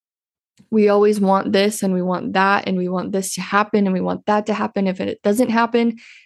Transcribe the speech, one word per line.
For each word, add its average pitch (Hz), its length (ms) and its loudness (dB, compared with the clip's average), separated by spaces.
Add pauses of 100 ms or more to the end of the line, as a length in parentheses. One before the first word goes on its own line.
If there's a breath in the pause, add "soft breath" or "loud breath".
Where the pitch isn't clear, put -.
(680)
we 214 180 4
always 208 320 4
want 196 320 0
this 208 320 0
and 190 100 0
we 180 80 -2
want 180 320 -4
that 196 340 2
and 190 100 -2
we 180 100 -2
want 185 240 -4
this 190 240 -4
to 185 60 -6
happen 208 440 0
and 185 80 0
we 180 80 -2
want 180 260 -4
that 208 180 0
to 214 80 -2
happen. 202 340 -4
If 185 120 -4
it 202 240 -6
doesn't 226 260 2
happen, 233 480 0 (280 loud breath)